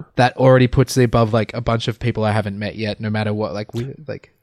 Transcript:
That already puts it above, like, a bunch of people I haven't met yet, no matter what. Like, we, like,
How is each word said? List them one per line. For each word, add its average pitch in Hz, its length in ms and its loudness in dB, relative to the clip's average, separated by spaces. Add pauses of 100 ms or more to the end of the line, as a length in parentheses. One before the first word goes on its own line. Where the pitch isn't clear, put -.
(160)
That 123 220 2
already 127 300 6
puts 127 300 2
it 127 60 6
above, 117 300 2
like, 110 200 0
a 120 80 -8
bunch 117 260 -2
of 117 120 -6
people 110 240 -2
I 107 80 0
haven't 101 260 -4
met 104 180 -8
yet, 104 240 -6
no 110 100 -4
matter 107 240 -2
what. 107 200 -4
Like, 104 200 -10
we, 123 200 -8 (140)
like, - 360 -12